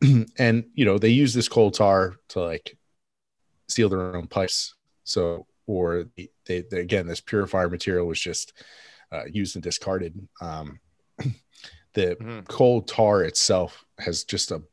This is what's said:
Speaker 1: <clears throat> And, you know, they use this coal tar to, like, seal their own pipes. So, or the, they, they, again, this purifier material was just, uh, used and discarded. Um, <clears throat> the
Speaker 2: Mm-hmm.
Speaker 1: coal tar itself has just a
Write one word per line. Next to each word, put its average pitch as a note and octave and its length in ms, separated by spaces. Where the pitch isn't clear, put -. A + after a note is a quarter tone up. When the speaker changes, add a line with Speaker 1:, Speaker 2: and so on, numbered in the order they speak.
Speaker 1:
<clears throat> C3+ 200
And, A#2 360
you C#3 100
know, G2+ 140
they A2 100
use B2+ 240
this A#2 160
coal G#2+ 220
tar F#2+ 460
to, - 120
like, E2 360
seal G#2+ 200
their F#2 260
own E2+ 120
pipes. - 480
So, E2+ 420
or F2 380
the, F2+ 140
they, F2+ 160
they, F#2 100
again, F2+ 260
this E2+ 160
purifier F#2+ 480
material F2 360
was E2 140
just, - 320
uh, D2+ 140
used F#2 320
and E2 60
discarded. F2+ 640
Um, D#2 360
<clears throat> - 200
the F2+ 260
Speaker 2:
Mm-hmm. A2+ 200
Speaker 1:
coal B2 420
tar G#2 420
itself F2+ 640
has E2+ 260
just - 260
a D#2+ 120